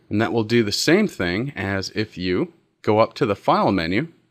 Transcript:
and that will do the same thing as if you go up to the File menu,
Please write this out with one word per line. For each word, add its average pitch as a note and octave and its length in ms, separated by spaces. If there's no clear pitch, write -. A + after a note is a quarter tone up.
and G2+ 100
that G#2 140
will A2+ 100
do A2+ 200
the G2+ 80
same F#3 360
thing G2 480
as G2 360
if - 260
you F#2 340
go G#2+ 160
up A2 160
to C3 140
the G2+ 80
File E3 360
menu, F#2 360